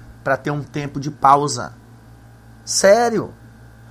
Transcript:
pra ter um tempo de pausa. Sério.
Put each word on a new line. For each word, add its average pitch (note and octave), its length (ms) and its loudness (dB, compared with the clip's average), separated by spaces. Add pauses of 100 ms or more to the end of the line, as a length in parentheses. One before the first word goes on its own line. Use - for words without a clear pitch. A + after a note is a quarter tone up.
(240)
pra C3+ 140 0
ter D3 140 -6
um D3 100 -4
tempo C#3+ 380 -8
de B2+ 100 -8
pausa. C3+ 640 2 (920)
Sério. G#3+ 720 2 (580)